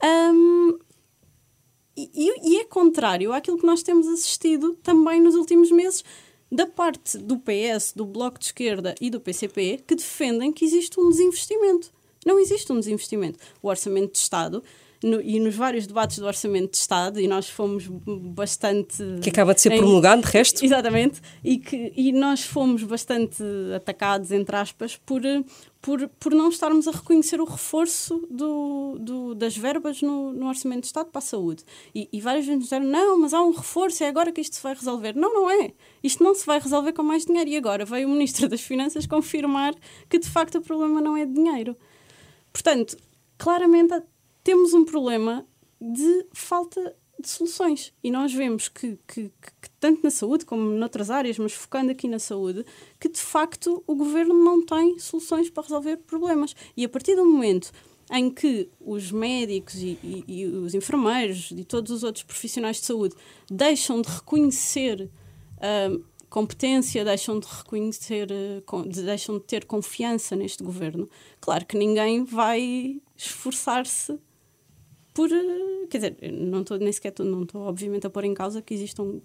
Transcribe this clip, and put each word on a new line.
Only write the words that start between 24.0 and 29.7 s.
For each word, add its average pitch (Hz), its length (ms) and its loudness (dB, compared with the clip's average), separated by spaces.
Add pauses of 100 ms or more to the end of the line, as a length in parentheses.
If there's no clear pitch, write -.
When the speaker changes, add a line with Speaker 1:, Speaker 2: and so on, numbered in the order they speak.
Speaker 1:
entre 202 240 0
aspas, 208 400 -6
por, 262 260 -4 (580)
por, 277 280 -4 (100)
por 302 160 -2
não 311 140 6
estarmos 311 400 2
a - 20 -2
reconhecer 320 500 2
o 330 40 2
reforço 330 840 -4
do, 285 720 -6
do, 240 380 -8
das 220 200 -4
verbas 285 460 -4